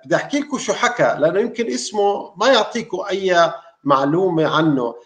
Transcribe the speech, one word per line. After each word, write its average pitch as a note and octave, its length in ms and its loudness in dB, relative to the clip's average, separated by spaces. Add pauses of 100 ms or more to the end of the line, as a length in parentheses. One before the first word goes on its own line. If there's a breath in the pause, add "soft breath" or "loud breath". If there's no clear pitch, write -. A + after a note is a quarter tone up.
بدي D#3 120 0
أحكي - 240 -2
لكم C4+ 180 -6
شو - 140 -4
حكى، - 460 0
لأنه E3+ 220 2
يمكن A#3 260 -4
اسمه G#3 680 -4
ما G#3+ 120 2
يعطيكم A3 500 0 (120)
أي F#3 420 2 (320 loud breath)
معلومة D#3 640 2
عنه، C3+ 480 0 (120 loud breath)